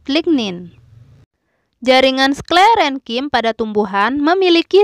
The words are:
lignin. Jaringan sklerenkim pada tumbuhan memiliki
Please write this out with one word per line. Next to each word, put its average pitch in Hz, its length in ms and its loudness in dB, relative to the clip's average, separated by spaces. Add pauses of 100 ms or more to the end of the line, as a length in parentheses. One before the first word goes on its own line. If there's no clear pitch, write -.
(100)
lignin. 220 640 -4 (1120)
Jaringan 262 480 2
sklerenkim 294 960 0
pada 226 240 -2
tumbuhan 208 640 -2
memiliki 349 640 2